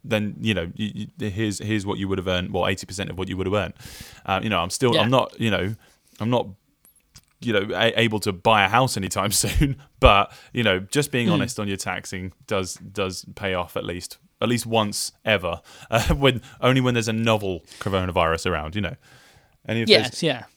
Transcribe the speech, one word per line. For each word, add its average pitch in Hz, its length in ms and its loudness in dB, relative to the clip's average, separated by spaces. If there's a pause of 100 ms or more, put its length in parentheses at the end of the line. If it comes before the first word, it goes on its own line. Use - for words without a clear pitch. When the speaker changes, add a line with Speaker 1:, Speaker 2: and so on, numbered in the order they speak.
Speaker 1:
then, 104 360 -2
you 110 140 0
know, 87 220 -2
you, 104 320 -8 (100)
you, 107 120 -4
here's, 104 280 -2
here's 104 260 -2
what 98 140 -4
you 98 100 -2
would 95 100 -2
have 90 100 -4
earned, 90 240 -2
well, 92 160 0
eighty 95 180 -4
percent 95 240 -8
of 87 80 -10
what 95 100 -4
you 95 80 -6
would 95 100 -4
have 95 80 0
earned." 92 200 -2 (500)
Uh, 95 180 0
you 113 80 -4
know, 90 100 2
I'm 90 100 -4
still, 120 240 2
Speaker 2:
Yeah. 107 80 4
Speaker 1:
I'm 117 80 2
not, - 300 0
you 113 100 0
know, 95 240 0 (460)
I'm 110 100 -2
not, 113 160 0 (920)
you 120 140 -2
know, 98 200 2
a-, 110 240 2
able 107 220 2
to 104 120 0
buy 101 320 4
a 95 40 4
house 123 280 2
anytime 98 360 -2
<laughs> - 120 0
soon, 139 320 2 (240)
but, 101 320 6 (200)
you 120 100 0
know, 95 180 4
just 143 300 -2
being 120 180 0
Speaker 2:
Mm. 170 40 2
Speaker 1:
honest 104 260 0
on 104 80 -4
your 98 120 -4
taxing 92 540 -8 (140)
does, 95 280 -4
does 98 600 -6
pay 98 200 -4
off 87 220 -4
at - 80 -6
least, - 340 -10 (220)
at 110 80 0
least 120 180 0
once 110 460 -2 (140)
ever, 92 340 0 (160)
<laughs> - 140 -20
uh, 113 240 2
when, 131 260 2 (220)
only 131 180 4
when 127 140 2
there's 117 140 0
a 113 40 -2
novel 107 500 0 (180)
coronavirus 90 720 0
around, 80 240 -4
you 104 60 -2
know. 82 160 -6 (720)
Any 113 140 -2
of 110 80 0
Speaker 2:
Yes, 110 220 6
Speaker 1:
those - 100 -8
Speaker 2:
yeah. 131 220 -2 (120)